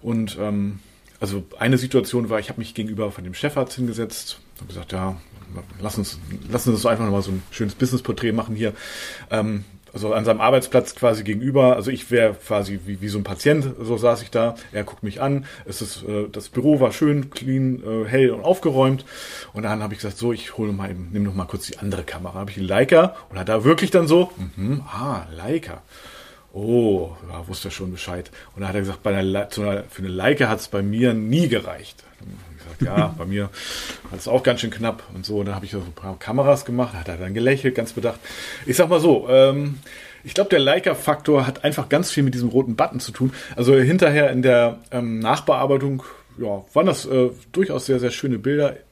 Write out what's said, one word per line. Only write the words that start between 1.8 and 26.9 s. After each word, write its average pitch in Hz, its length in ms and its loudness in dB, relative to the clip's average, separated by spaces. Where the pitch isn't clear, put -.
war, 110 100 0
ich 98 120 -6
habe - 100 -10
mich 107 140 -10
gegenüber 107 360 -4
von 95 140 -14
dem 90 80 -12
Chefarzt 139 440 -4
hingesetzt, 117 600 -6
habe 92 100 -16
gesagt, 90 240 -12
ja, 92 240 -4
lass 104 160 -6
uns, 98 220 -4
lass 123 180 0
uns 110 140 2
doch 117 80 4
einfach 113 160 2
nochmal 98 160 2
so 98 80 -4
ein 95 200 -4
schönes 101 240 -4
Business-Porträt 123 580 -2
machen 113 220 -2
hier. 107 200 -2
Ähm, 104 340 -2
also 107 200 -2
an 107 100 0
seinem 110 160 -2
Arbeitsplatz 123 540 2
quasi 110 280 2
gegenüber, 127 540 4
also 117 140 -4
ich 127 200 -6
wäre 113 220 4
quasi 98 540 -4
wie, 98 160 -8
wie 104 60 -6
so 101 100 -4
ein 101 60 -4
Patient, 135 420 2
so 117 200 -2
saß 117 240 2
ich - 80 -16
da, 117 240 0
er 104 120 -4
guckt - 180 -14
mich 101 180 -8
an, 139 240 -2
es 101 160 -10
ist, - 220 -10
äh, 104 280 -4
das - 160 -12
Büro 139 320 4
war 120 120 6
schön, 147 360 2
clean, 131 560 -2
äh, 110 240 -4
hell 127 220 6
und 110 120 -4
aufgeräumt 135 640 2
und 107 120 -8
dann 107 180 -2
habe 104 100 -6
ich 104 80 -12
gesagt, 101 160 -8
so, 120 160 0
ich - 240 -8
hole 107 160 -2
mal 98 180 -6
eben, 90 220 -10
nimm 101 120 0
noch 98 100 -2
mal 92 100 -4
kurz - 220 -8
die - 120 -12
andere 95 260 -4
Kamera, 90 280 -10
habe 98 160 -8
ich 98 80 -12
die 98 60 -4
Leica 131 520 6
und 92 100 -10
hat 92 120 -6
da 110 140 2
wirklich 165 260 6
dann 170 180 4
so, 175 240 6
mhm, 123 240 -2
ah, 110 360 -6
Leica, 104 460 -6
oh, 104 560 2